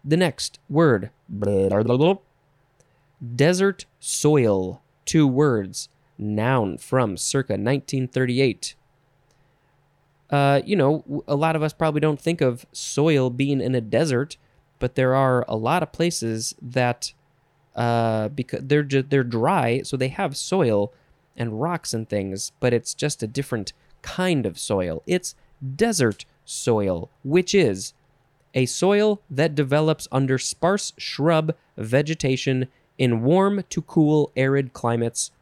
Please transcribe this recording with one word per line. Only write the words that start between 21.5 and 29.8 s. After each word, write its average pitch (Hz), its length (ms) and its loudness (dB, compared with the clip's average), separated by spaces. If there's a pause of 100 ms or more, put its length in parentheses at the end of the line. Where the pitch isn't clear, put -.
rocks 165 320 -4
and 113 160 -6
things, 98 520 -6
but 123 120 2
it's - 220 -2
just - 280 -6
a 110 40 -6
different 120 480 -6 (260)
kind 175 460 -2
of 87 120 -6
soil. 90 480 -2
It's 180 280 -2 (420)
desert 165 480 0 (220)
soil, 98 640 -2 (140)
which 175 300 0
is 104 380 2 (640)
a 131 100 2
soil 208 640 2
that 147 260 0
develops 147 560 0